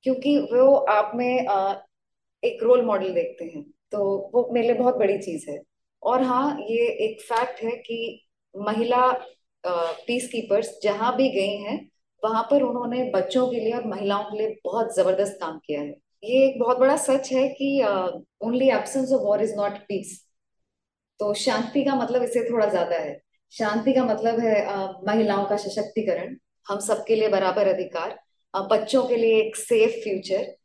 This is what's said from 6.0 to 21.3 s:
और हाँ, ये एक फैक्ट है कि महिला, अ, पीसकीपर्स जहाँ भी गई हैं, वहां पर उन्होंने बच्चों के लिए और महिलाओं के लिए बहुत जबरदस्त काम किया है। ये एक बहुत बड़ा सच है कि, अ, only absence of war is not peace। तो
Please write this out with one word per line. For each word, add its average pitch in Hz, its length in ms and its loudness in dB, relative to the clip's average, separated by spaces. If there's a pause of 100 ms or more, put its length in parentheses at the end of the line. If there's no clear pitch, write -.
और 247 200 2
हाँ, 254 380 0
ये 233 280 0
एक 220 320 -4
फैक्ट 240 420 -4
है 226 80 -4
कि 233 560 -10 (300)
महिला, 226 460 0 (640)
अ, 170 280 -2 (140)
पीसकीपर्स 226 760 -2
जहाँ 208 340 0
भी 269 120 4
गई 196 280 -2
हैं, 214 320 -8 (360)
वहां 220 260 0
पर 269 120 6
उन्होंने 240 480 -2
बच्चों - 380 0
के 233 120 -4
लिए 220 120 0
और 240 140 -4
महिलाओं 202 380 -2
के 208 140 -8
लिए 220 260 -4
बहुत 202 320 -2
जबरदस्त 190 440 2
काम 160 260 -8
किया 147 140 -4
है। 147 140 -10 (300)
ये 262 220 4
एक 240 140 -2
बहुत 247 180 2
बड़ा 269 180 6
सच 269 360 0
है 262 160 2
कि, 277 320 0
अ, 190 420 0 (220)
only 247 260 4
absence 254 380 -2
of 262 120 4
war 202 160 2
is 214 220 0
not 202 120 0
peace। - 420 -8 (1040)
तो 208 160 0